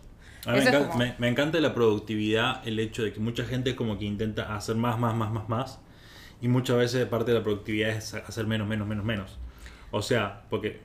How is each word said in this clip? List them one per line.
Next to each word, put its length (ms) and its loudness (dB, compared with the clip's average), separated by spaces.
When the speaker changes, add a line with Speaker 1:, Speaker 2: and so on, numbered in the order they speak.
Speaker 1:
A 80 -4
mí 60 4
me 20 6
Speaker 2:
Eso 80 6
es 80 6
Speaker 1:
encan-, 100 4
Speaker 2:
como 140 -2
Speaker 1:
me, 180 0
me 80 2
encanta 320 2
la 160 4
productividad, 880 2
el 140 -2
hecho 240 -2
de 100 0
que 60 -10
mucha 260 -2
gente 300 -2
como 240 -2
que 60 -4
intenta 500 -2
hacer 220 -2
más, 240 0
más, 160 0
más, 160 0
más, 160 -4
más, 320 -4
y 60 -4
muchas 300 4
veces 320 2
parte 240 2
de 60 6
la 40 2
productividad 480 0
es 240 -6
ha-, 40 -6
hacer 280 -6
menos, 220 0
menos, 180 -2
menos, 180 -2
menos. 320 -4
O 100 0
sea, 480 0
porque 340 -4